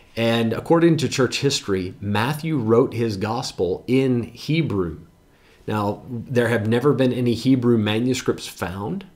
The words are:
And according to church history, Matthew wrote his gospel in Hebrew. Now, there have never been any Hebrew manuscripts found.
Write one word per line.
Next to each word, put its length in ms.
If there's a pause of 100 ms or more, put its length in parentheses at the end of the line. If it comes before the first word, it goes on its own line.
(160)
And 380
according 440
to 100
church 320
history, 600
Matthew 560
wrote 380
his 240
gospel 680
in 360
Hebrew. 800 (640)
Now, 420
there 400
have 180
never 280
been 180
any 220
Hebrew 420
manuscripts 720
found. 580 (100)